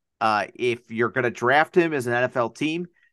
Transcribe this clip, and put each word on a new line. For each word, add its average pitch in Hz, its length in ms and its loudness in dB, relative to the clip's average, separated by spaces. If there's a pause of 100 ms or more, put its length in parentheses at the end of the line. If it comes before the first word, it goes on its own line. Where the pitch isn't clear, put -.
(200)
Uh, 107 340 2
if 120 360 -4
you're 113 200 -2
gonna 123 200 0
draft 139 460 2
him 170 160 2
as 131 140 -4
an 120 80 -2
N 120 80 0
F 127 140 -2
L 117 140 -2
team, 160 360 -4 (260)